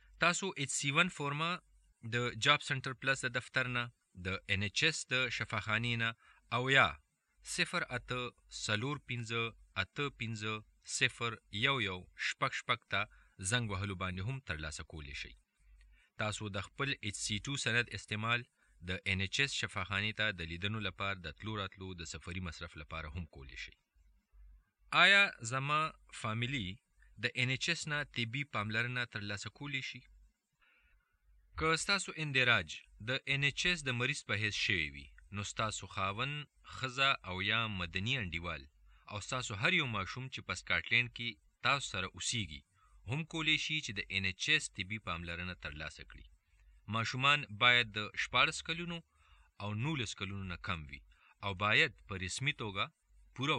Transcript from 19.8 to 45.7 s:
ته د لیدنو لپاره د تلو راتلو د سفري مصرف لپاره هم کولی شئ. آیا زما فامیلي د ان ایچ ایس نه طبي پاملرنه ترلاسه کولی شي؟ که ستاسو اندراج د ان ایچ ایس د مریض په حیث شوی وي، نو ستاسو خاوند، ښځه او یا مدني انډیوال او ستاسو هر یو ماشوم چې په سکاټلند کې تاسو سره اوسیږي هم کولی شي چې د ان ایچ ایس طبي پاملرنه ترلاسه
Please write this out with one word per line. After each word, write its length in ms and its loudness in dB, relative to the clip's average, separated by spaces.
ته 60 2
د 140 -6
لیدنو 340 -2
لپاره 400 -4
د 140 -10
تلو 180 -6
راتلو 360 -6
د 180 -10
سفري 340 -8
مصرف 320 -10
لپاره 380 -10
هم 100 -6
کولی 280 -14
شئ. 100 -14
آیا 320 10
زما 300 2
فامیلي 480 -2
د 240 -2
ان 140 2
ایچ 140 -2
ایس 180 0
نه 120 0
طبي 280 -2
پاملرنه 480 0
ترلاسه 440 -6
کولی 220 -4
شي؟ 200 -8
که 280 2
ستاسو 400 0
اندراج 500 4
د 120 -2
ان 160 2
ایچ 160 0
ایس 200 2
د 140 0
مریض 240 2
په 180 0
حیث 220 0
شوی 320 4
وي، 100 -12
نو 80 -4
ستاسو 440 -4
خاوند، 480 -2
ښځه 380 2
او 120 -2
یا 260 4
مدني 500 -2
انډیوال 480 -4
او 200 -8
ستاسو 340 -4
هر 180 4
یو 140 2
ماشوم 340 -4
چې 200 -10
په 140 0
سکاټلند 520 2
کې 160 -6
تاسو 200 2
سره 220 -2
اوسیږي 520 -4
هم 280 -4
کولی 240 2
شي 180 -2
چې 120 -6
د 40 -2
ان 100 0
ایچ 240 -2
ایس 160 4
طبي 220 -6
پاملرنه 540 -4
ترلاسه 380 -10